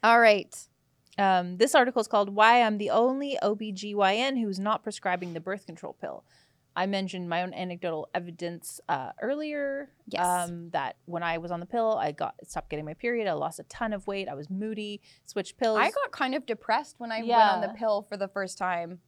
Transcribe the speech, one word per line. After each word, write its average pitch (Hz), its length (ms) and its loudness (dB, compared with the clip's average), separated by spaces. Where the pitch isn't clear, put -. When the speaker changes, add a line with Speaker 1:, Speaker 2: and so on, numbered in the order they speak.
Speaker 1:
All 233 160 8
right. 214 380 6
Speaker 2:
Um, 180 400 2
this 269 160 4
article 247 260 6
is 214 80 -2
called 202 260 2
Why 226 280 8
I'm 214 160 2
the 208 120 -2
Only 262 520 2
O 208 120 2
B 214 180 -6
G 202 220 -8
Y 202 220 4
N 269 220 0
Who's 202 200 -2
Not 208 240 0
Prescribing 180 520 -4
the 160 60 -6
Birth 196 260 -8
Control - 260 -14
Pill. - 320 -12
I 180 100 0
mentioned 190 420 -4
my 170 140 -2
own 180 120 -6
anecdotal 175 600 -6
evidence, 175 720 -8
uh, 135 220 -4
earlier, 285 720 -6
Speaker 1:
Yes. 180 180 -2
Speaker 2:
um, 170 220 -12
that 147 240 -4
when 170 180 -6
I 170 140 -2
was 170 120 -8
on 170 80 -4
the 180 80 -10
pill, 226 320 0
I 147 140 -2
got, - 320 -6
stopped - 260 -10
getting 151 140 -6
my 151 100 -10
period. 233 320 -2
I 180 60 0
lost 151 260 -4
a - 60 -14
ton - 280 -6
of 196 140 -8
weight. 196 220 -4
I 139 60 -8
was 147 140 -12
moody, 208 520 -6
switched - 320 -8
pills. 220 220 2
Speaker 1:
I 302 100 4
got 554 220 -4
kind 262 240 -2
of 277 100 -6
depressed 233 540 -4
when 233 100 -10
I 226 140 -4
went 233 80 0
on 208 300 6
the 202 40 -2
Speaker 2:
Yeah. 190 60 -4
Speaker 1:
pill 214 360 0
for 202 80 -8
the 190 120 -4
first 190 300 -6
time. 175 500 -4